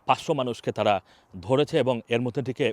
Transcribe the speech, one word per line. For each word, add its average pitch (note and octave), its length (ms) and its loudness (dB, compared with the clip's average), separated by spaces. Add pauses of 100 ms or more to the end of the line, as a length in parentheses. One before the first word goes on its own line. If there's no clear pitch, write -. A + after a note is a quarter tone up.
পাঁচশো - 280 0
মানুষকে B2 380 -4
তারা G#2 280 2 (400)
ধরেছে C3 380 0
এবং B2 300 0
এর A#2 120 2
মধ্যে B2+ 220 -4
থেকে A#2+ 300 -2